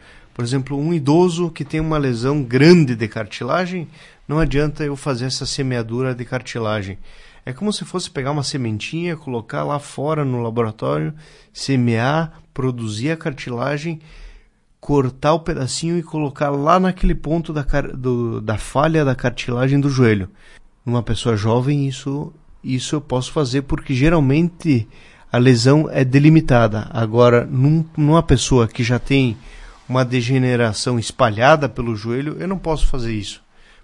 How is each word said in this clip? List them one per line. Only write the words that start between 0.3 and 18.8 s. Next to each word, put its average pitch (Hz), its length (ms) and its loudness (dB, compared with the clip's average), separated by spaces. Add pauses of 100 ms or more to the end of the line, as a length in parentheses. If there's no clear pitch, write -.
Por 120 100 -6
exemplo, 135 340 -4
um 156 160 -2
idoso 165 560 2
que - 140 -10
tem 156 160 -4
uma 156 180 -2
lesão 135 440 0
grande 131 540 6
de 107 120 -4
cartilagem, 156 800 -6 (380)
não 147 120 -2
adianta 151 460 0
eu 143 120 -4
fazer 131 300 -4
essa 131 180 -6
semeadura 127 720 -4
de 120 100 -8
cartilagem. 110 760 -6 (460)
É 127 80 -10
como 202 200 -4
se 196 120 -8
fosse - 260 -8
pegar 135 200 -6
uma 147 140 -4
sementinha, 147 720 -6
colocar 139 480 -8
lá 147 140 -4
fora 147 460 -4
no 123 180 -2
laboratório, 120 680 -4 (400)
semear, 131 880 0 (140)
produzir 123 560 -4
a 165 60 -2
cartilagem, 147 840 -6 (800)
cortar 143 540 0
o 165 60 0
pedacinho 165 580 -4
e 170 40 -2
colocar 147 480 -4
lá 147 300 0
naquele 185 340 2
ponto 160 380 -4
da 147 120 -4
car-, 139 320 -2
do, 120 440 -2
da 107 160 -4
falha 156 480 0